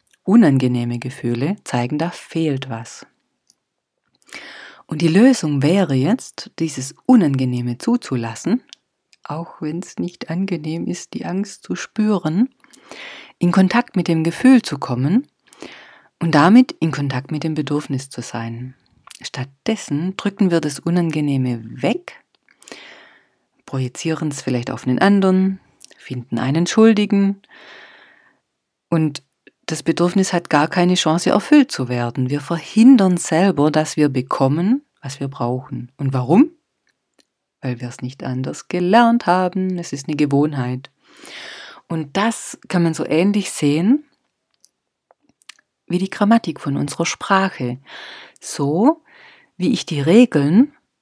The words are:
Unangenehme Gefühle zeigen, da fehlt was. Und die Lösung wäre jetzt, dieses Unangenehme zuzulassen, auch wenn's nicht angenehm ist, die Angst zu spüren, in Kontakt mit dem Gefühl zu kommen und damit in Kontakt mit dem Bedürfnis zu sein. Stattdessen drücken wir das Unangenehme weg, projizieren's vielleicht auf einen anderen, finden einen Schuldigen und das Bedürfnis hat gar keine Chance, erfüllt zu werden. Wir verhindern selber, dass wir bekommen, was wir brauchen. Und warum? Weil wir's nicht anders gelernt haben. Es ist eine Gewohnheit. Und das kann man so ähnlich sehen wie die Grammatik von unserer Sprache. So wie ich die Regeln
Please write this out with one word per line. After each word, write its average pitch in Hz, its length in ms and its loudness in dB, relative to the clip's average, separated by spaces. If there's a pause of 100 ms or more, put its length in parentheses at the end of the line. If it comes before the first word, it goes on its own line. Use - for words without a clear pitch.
(240)
Unangenehme 127 760 2
Gefühle 127 640 -6
zeigen, 127 340 -4
da 170 120 -4
fehlt 139 600 -6
was. - 360 -14 (1800)
Und 160 160 -6
die 165 60 2
Lösung 165 540 4
wäre 160 320 2
jetzt, - 640 -2
dieses 147 360 -6 (100)
Unangenehme 131 720 2
zuzulassen, 135 840 -2 (600)
auch 165 380 -12
wenn's 160 380 -8
nicht - 320 -8
angenehm 170 560 -4
ist, - 260 -8
die - 140 -10
Angst 190 360 -6
zu 180 140 -8
spüren, 208 720 -2 (920)
in 180 140 2
Kontakt 190 440 2
mit 175 120 0
dem 160 160 0
Gefühl 247 380 4
zu 143 160 -8
kommen 139 480 0 (960)
und 165 140 0
damit 196 380 8
in 165 180 -2
Kontakt 135 400 -4
mit 156 140 -6
dem 156 100 -4
Bedürfnis 147 540 -4
zu - 140 -10
sein. 117 520 -10 (460)
Stattdessen 170 960 -6
drücken 196 340 -2
wir 170 100 2
das 147 180 -4
Unangenehme 139 1040 -2
weg, - 400 -4 (1400)
projizieren's 139 720 -6
vielleicht 120 300 -4
auf 113 160 -8
einen 127 120 0
anderen, 190 600 2 (380)
finden 120 400 -8
einen 143 280 0
Schuldigen 202 760 2 (1500)
und 156 340 -2 (440)
das 156 160 -8
Bedürfnis 175 500 2
hat 175 180 -4
gar 151 180 2
keine 180 260 2
Chance, 165 360 0
erfüllt 269 420 4
zu 127 160 -6
werden. 123 400 -4
Wir 143 120 -4
verhindern 190 760 4
selber, 160 540 2
dass 156 260 -2
wir 151 140 4
bekommen, 147 720 0 (180)
was - 200 -12
wir 139 80 -4
brauchen. 127 680 -6
Und 139 160 -2
warum? 165 380 4 (1120)
Weil 123 180 -6
wir's 123 220 -12
nicht 131 220 -12
anders 131 440 -8
gelernt 226 580 2
haben. 185 520 0
Es 170 140 -10
ist 143 140 -10
eine 151 100 -4
Gewohnheit. 139 760 -2 (960)
Und 160 280 -8
das 220 420 -4 (100)
kann 175 140 2
man 165 120 2
so - 120 -6
ähnlich 196 440 0
sehen 170 540 2 (1800)
wie 180 120 -2
die 190 120 -2
Grammatik 208 500 0
von 139 160 -4
unserer 147 300 -4
Sprache. 185 720 -4 (640)
So 170 600 0 (540)
wie 180 160 0
ich - 140 -2
die 143 140 -4
Regeln 180 720 4 (300)